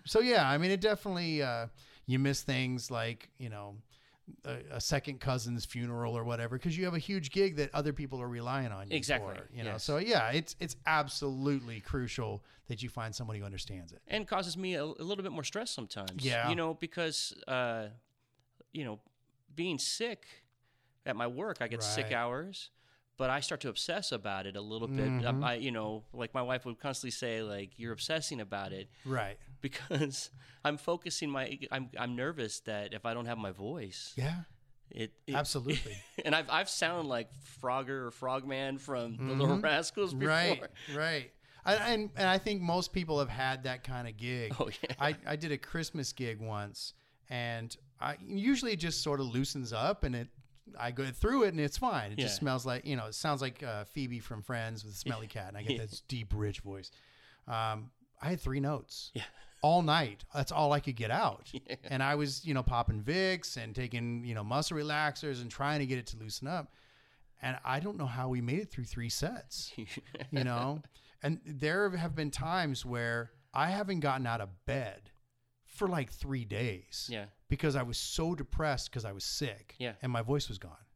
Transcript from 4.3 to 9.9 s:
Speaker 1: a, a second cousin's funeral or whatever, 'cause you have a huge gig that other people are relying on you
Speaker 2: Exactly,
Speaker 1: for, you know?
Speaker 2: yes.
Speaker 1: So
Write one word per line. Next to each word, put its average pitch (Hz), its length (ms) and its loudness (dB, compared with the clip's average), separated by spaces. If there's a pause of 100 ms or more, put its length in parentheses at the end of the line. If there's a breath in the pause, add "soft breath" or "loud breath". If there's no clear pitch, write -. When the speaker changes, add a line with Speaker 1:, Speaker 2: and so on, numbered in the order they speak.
Speaker 1:
a, 123 140 -6 (140)
a 120 100 -4
second 139 380 0
cousin's 120 460 0
funeral 120 520 -2
or 113 60 0
whatever, 117 340 -2
'cause 156 180 0
you 185 100 0
have 175 100 0
a 165 40 0
huge 180 300 -2
gig 185 280 4
that 143 180 2
other 151 180 2
people 135 260 -4
are 123 80 -4
relying 120 440 -2
on 98 180 -8
you 160 80 2
Speaker 2:
Exactly, 113 380 0
Speaker 1:
for, - 180 -10
you 120 100 -6
know? 107 100 -2
Speaker 2:
yes. - 100 -4
Speaker 1:
So 147 140 2